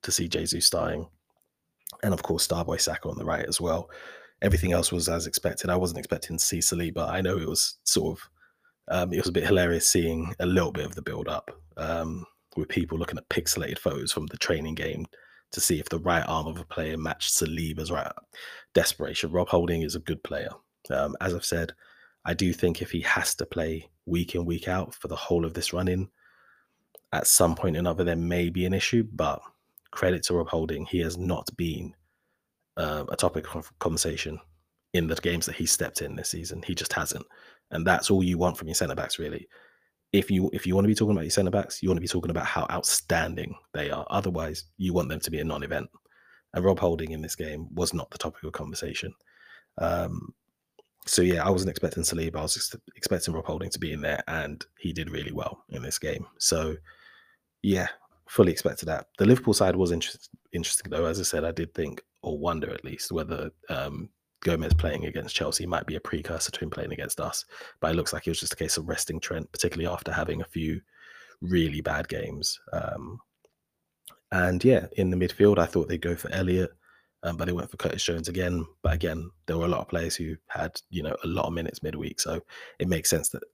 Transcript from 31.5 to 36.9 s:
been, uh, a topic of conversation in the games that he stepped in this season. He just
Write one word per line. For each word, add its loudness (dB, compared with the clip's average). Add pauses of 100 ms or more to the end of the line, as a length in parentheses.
been, -4 (840)
uh, -2
a -4
topic 0
of -10
conversation -2 (540)
in 2
the 0
games -2
that -6
he -2
stepped 0
in -8
this -6
season. -8
He -4
just -4